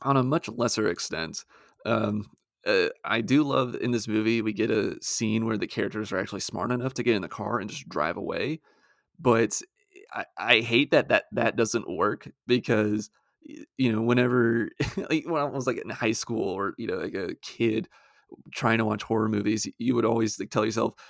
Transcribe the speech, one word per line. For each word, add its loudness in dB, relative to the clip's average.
on 2
a 4
much -2
lesser 0
extent, -6
um, 0
uh, 4
I 0
do 4
love 0
in -2
this 0
movie, 2
we 0
get 0
a 0
scene 0
where 0
the -4
characters -4
are -2
actually -4
smart -4
enough -4
to -2
get 4
in -2
the -8
car -4
and -8
just -12
drive -2
away. -4
But 4
I, -8
I 6
hate 2
that, 6
that, 4
that 0
doesn't 0
work -2
because, 2
y-, -16
you 2
know, 0
whenever, 4
<laughs> -6
like, 0
when -2
I 0
was, -4
like, -2
in -8
high -2
school -2
or, -2
you -6
know, -2
like, -6
a -4
kid -2
trying 2
to 2
watch -2
horror 0
movies, 0
you 0
would 2
always, 2
like, -8
tell 0
yourself, -2